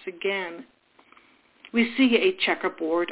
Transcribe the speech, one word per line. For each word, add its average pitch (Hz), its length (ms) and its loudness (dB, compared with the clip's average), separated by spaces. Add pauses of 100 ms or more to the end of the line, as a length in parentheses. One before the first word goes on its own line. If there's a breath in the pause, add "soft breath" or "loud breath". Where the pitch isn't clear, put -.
again. 180 600 -6 (1080 soft breath)
We 233 240 2
see 254 180 4
a 190 300 2
checkerboard 170 680 -2